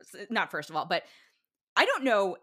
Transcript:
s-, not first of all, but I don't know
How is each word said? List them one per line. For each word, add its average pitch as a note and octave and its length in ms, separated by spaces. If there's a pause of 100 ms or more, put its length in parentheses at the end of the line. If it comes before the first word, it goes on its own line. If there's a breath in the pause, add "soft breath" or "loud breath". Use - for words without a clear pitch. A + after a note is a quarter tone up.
(140)
s-, G3+ 160
not G3+ 220
first D3+ 180
of D#3+ 60
all, D3+ 100
but E3+ 160 (760 soft breath)
I C#4 100
don't A4+ 180
know G3+ 400